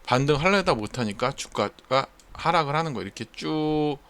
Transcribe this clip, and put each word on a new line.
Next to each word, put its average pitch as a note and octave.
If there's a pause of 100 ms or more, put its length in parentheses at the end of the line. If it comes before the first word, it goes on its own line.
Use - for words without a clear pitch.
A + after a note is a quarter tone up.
반등하려다 D3+
못하니까 A2
주가가 - (260)
하락을 D#3+
하는 D#3
거예요. F#2+
이렇게 G2+
쭉 D3+ (120)